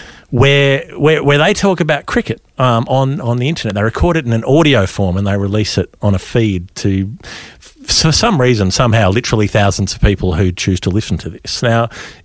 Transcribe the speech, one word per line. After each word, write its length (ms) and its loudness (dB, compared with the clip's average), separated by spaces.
where, 560 2
where, 240 2
where 160 2
they 160 2
talk 240 0
about 260 -2
cricket, 340 -4
um, 280 2
on, 320 0
on 180 -2
the 120 0
internet. 240 -4
They 80 0
record 340 0
it 120 -2
in 60 0
an 100 0
audio 420 4
form 320 -2
and 80 -2
they 120 0
release 420 -2
it 120 -4
on 100 2
a 60 0
feed 560 -2
to, 360 -2
f-, 540 -20
for 240 0
some 280 2
reason, 300 2
somehow, 400 2
literally 380 0
thousands 480 0
of 60 -4
people 340 0
who 160 0
choose 300 -2
to 100 -2
listen 260 -2
to 140 -10
this. 320 -8
Now, 260 0